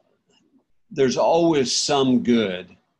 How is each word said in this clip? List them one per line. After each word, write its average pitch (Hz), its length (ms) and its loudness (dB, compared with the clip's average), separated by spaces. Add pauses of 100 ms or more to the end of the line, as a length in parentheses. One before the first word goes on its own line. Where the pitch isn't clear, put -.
(920)
there's 131 260 0
always 143 580 0
some 135 480 0
good 95 540 -2 (240)